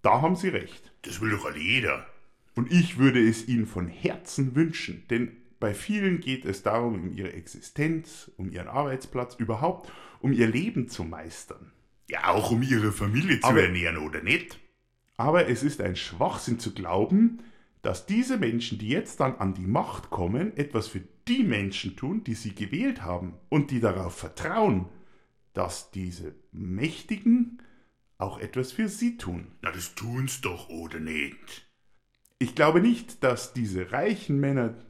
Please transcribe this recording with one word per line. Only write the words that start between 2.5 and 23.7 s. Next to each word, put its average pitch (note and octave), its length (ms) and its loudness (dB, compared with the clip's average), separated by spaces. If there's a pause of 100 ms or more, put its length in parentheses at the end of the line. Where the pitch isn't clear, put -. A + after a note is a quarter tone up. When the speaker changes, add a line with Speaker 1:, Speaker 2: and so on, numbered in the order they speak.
Speaker 1:
Und A#2+ 160 0
ich F3 260 4
würde B2+ 280 8
es A2+ 220 2
ihnen A#2 180 2
von F2+ 220 -4
Herzen - 680 -4
wünschen, - 540 -2
denn A#2+ 260 -2 (240)
bei G#2+ 140 0
vielen F#3+ 460 0
geht C3 260 -4
es F#2+ 180 -4
darum, A2+ 320 2
um F2 180 -6
ihre F#2 200 -6
Existenz, - 1040 -6
um F#2 140 -6
ihren F2+ 160 -10
Arbeitsplatz, C3 680 -4
überhaupt A#2 560 -2 (280)
um C3+ 140 0
ihr A#2 140 6
Leben C3+ 420 0
zu - 140 -8
meistern. D#2+ 680 -14 (380)
Speaker 2:
Ja, E2+ 200 -2
auch G#2 220 2
um A#2 100 4
ihre A2+ 300 4
Familie A#2 480 2
zu A#2+ 80 4
Speaker 1:
Aber A2+ 160 8
Speaker 2:
ernähren, E2+ 340 0
oder D2+ 240 -6
nicht? C3+ 380 -2 (580)
Speaker 1:
Aber D#3 300 4
es B2+ 160 0
ist C#3 180 0
ein F#2 140 0
Schwachsinn - 640 -2
zu - 140 -6
glauben, G#2+ 640 4 (420)
dass - 240 -4
diese B3 320 2
Menschen, A#2 420 -2
die G#2+ 100 -6
jetzt F3 300 -2
dann C3+ 180 2
an F#2+ 160 0
die F#2 140 -4
Macht D3+ 420 -2
kommen, B2 480 -2
etwas C#3 300 -2
für F#2 140 -8 (260)
die B3 160 4
Menschen G2+ 520 0
tun, F#3 280 -4
die A2+ 100 -4
sie G2+ 220 -6
gewählt F3+ 480 -2
haben F2+ 300 -4 (160)
und C#3+ 220 2